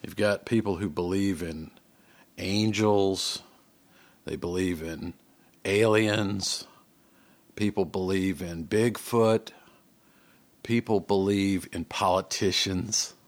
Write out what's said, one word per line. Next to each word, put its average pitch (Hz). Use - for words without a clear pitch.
You've 98
got 101
people 104
who 92
believe 90
in 80
angels. 101
They -
believe 90
in 82
aliens. 107
People 101
believe 92
in 85
Bigfoot. 113
People 117
believe 98
in 85
politicians. 95